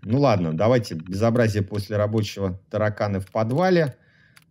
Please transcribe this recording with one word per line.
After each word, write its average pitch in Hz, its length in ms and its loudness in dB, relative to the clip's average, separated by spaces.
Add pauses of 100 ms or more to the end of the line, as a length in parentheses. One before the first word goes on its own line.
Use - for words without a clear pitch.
Ну 110 180 0
ладно, 92 360 2
давайте 110 380 2
безобразие 107 680 0
после 104 340 -4
рабочего. 101 640 -2 (100)
Тараканы 104 500 -2
в 95 120 -14
подвале. 147 640 2 (560)